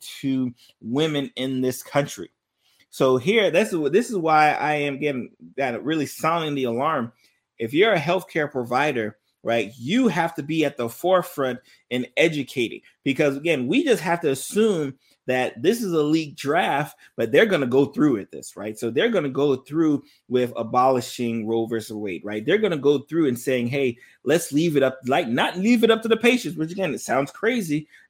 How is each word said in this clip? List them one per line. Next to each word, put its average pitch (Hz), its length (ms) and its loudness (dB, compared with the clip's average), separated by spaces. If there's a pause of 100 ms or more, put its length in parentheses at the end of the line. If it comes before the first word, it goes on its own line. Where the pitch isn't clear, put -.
(200)
to 131 340 -2 (260)
women 139 560 -2
in 131 240 -4
this 127 220 -2
country. - 480 -4 (580)
So 131 300 4
here, 190 320 2
that's, 196 220 2 (180)
this 233 200 2
is 220 60 -4
why 156 360 4
I 151 220 0
am 143 240 -2
getting 135 340 -4 (240)
that 127 280 -2
really 147 220 0
sounding 160 480 -2
the 135 100 -2
alarm. 123 480 -2 (460)
If 127 160 -6
you're 208 180 4
a 175 80 2
healthcare 165 500 -2
provider, 123 680 -2 (240)
right, 113 340 -2
you 196 320 2
have 165 280 -2
to 151 60 -8
be 156 220 0
at 139 120 -2
the 117 120 -4
forefront 147 720 -2 (300)
in 123 160 -4 (100)
educating, 143 640 0 (240)
because 139 320 2
again, 143 300 -2
we 226 180 0
just 214 180 2
have 170 200 -2
to 156 80 0
assume 165 680 -2 (280)
that 127 360 -2
this 220 180 2
is 196 120 -2
a 156 100 2
leaked 151 360 0
draft, 151 600 -2 (180)
but 113 140 -2
they're 165 160 6
gonna 165 200 2
go 131 200 4
through 143 280 2
with 98 160 -6
this, - 260 -16
right? 107 220 -10
So 117 120 -4
they're 170 200 0
gonna 170 180 0
go 135 280 0
through 151 460 0 (260)
with 123 280 2
abolishing 120 920 0
Roe 113 200 0
versus 113 280 -6
Wade, 95 300 -8
right? 107 200 -8
They're 170 140 2
gonna 196 180 0
go 139 240 2
through 156 280 0
and 120 100 -2
saying, 123 300 -2
"Hey, 131 300 -2 (260)
let's 160 280 0
leave 151 240 2
it 131 60 4
up," 131 240 0
like, 135 220 0
not 175 300 0
leave 226 260 2
it 233 60 6
up 226 120 2
to 233 60 -4
the 220 80 4
patients, 233 400 0
which 160 160 -6
again, 185 220 -2
it - 60 -8
sounds 135 300 -2
crazy, 175 560 -2 (240)